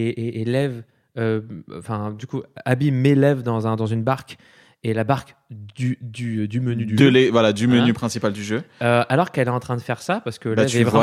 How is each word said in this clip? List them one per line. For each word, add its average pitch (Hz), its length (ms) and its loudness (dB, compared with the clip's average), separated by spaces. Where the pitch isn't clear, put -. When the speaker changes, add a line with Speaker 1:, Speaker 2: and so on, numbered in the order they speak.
Speaker 1:
et, 117 320 -6
et 110 40 -4
Lev, 127 360 -2
euh, 110 220 0
enfin, 104 340 -6
du 107 160 -14
coup, 131 160 -8
Abby 131 260 2
met 135 240 4
Lev 139 280 2
dans 113 240 -2
un, 110 100 0
dans 113 80 -2
une 113 180 -2
barque. 131 340 -4
Et 113 80 -2
la 110 120 -2
barque 113 320 -2
du, 120 520 -6
du, 113 480 -6
du 117 100 -2
menu 117 260 -2
du 107 100 -4
Speaker 2:
De 135 100 6
Speaker 1:
jeu. 139 40 8
Speaker 2:
les, 127 200 6
voilà, 110 240 4
du 107 140 0
Speaker 1:
Voilà. 120 160 4
Speaker 2:
menu 117 100 4
principal 110 400 -4
du 104 100 -10
jeu. 107 200 -4
Speaker 1:
Euh, 120 260 2
alors 165 240 0
qu'elle 127 160 0
est 123 40 -2
en 123 100 -2
train 123 160 -6
de 117 40 -8
faire 120 200 -8
ça, 196 180 -4
parce 120 200 -10
que 117 100 -6
Speaker 2:
Bah, 110 140 2
Speaker 1:
Lev 135 80 2
Speaker 2:
tu 117 80 0
Speaker 1:
est 117 40 6
Speaker 2:
vois 113 180 4